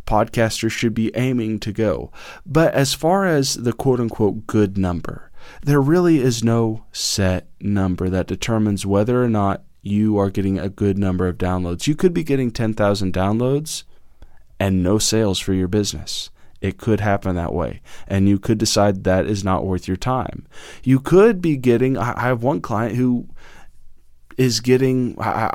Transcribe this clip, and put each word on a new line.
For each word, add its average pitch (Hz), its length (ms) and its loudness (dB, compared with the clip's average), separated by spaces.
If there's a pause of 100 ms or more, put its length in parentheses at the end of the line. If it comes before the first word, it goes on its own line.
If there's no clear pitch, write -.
podcasters 110 640 0
should 110 240 -2
be 110 200 -2
aiming 117 440 -2
to 107 120 -6
go. 95 400 -2 (360)
But 156 260 4
as 139 220 0
far 190 320 2
as 147 300 0
the 117 180 -2
quote 127 260 0
unquote 110 460 -2
good 98 320 2
number, 87 520 -4 (320)
there 143 200 4
really 165 380 4
is 120 220 0
no 113 500 0
set - 540 -2 (140)
number 95 480 0
that 90 180 0
determines 104 600 0
whether 107 360 2
or 123 60 2
not 101 360 0 (180)
you 104 340 2
are 98 140 2
getting 98 280 0
a 90 120 -4
good 98 260 0
number 95 320 0
of 87 80 -4
downloads. 90 500 -4
You 151 80 2
could 175 200 2
be 170 100 -2
getting 131 260 0
ten 110 220 -2
thousand 101 400 0
downloads 123 720 -2 (800)
and 95 200 2
no 92 160 2
sales 107 400 0
for - 160 -2
your 92 140 0
business. 101 600 -4 (320)
It 95 160 -4
could 107 240 0
happen 98 340 -2
that 85 200 -4
way, 76 260 -4 (260)
and 98 220 2
you 101 100 4
could 107 200 0
decide 104 460 0
that 92 220 2
is 101 160 -2
not 92 220 -2
worth 90 240 -4
your 95 80 -2
time. - 500 -4 (380)
You 131 160 4
could 190 400 6
be 165 160 0
getting, 127 400 2
I, 117 180 -2
I - 100 -6
have 123 180 0
one 147 180 0
client 113 360 -4
who 123 300 0 (1080)
is 123 240 2
getting, 127 580 2
I, 110 280 -2
I, - 80 -2